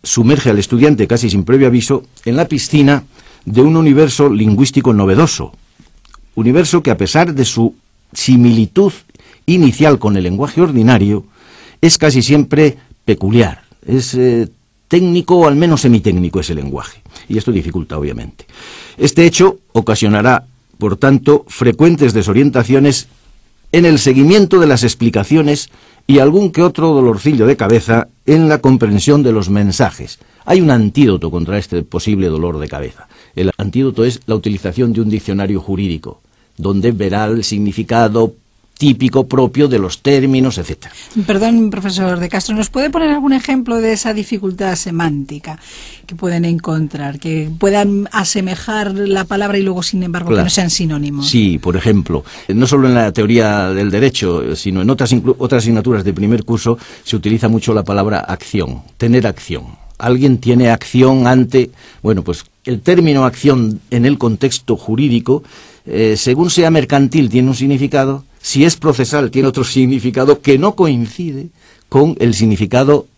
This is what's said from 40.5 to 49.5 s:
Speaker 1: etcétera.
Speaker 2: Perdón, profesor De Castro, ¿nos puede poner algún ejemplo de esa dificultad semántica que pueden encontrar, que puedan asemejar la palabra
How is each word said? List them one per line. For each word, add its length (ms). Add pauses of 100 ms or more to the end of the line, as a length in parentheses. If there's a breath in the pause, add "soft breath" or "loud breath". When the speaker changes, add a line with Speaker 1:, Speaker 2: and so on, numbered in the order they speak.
Speaker 1:
etcétera. 340 (340 loud breath)
Speaker 2:
Perdón, 440
profesor 480
De 100
Castro, 260
¿nos 140
puede 220
poner 200
algún 220
ejemplo 440
de 160
esa 200
dificultad 600
semántica 840 (480 loud breath)
que 80
pueden 300
encontrar, 720
que 400
puedan 540
asemejar 840
la 300
palabra 340